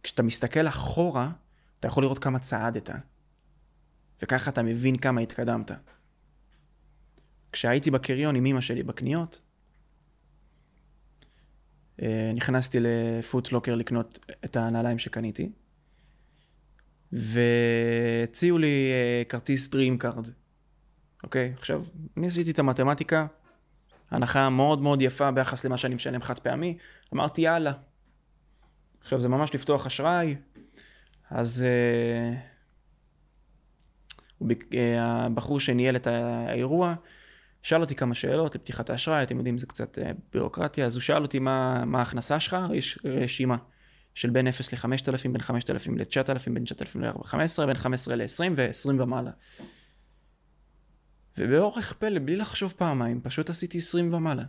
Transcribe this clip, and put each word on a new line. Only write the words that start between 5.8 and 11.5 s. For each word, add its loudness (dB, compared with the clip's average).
כשהייתי 2
בקריון 0
עם 4
אמא 2
שלי -2
בקניות, -4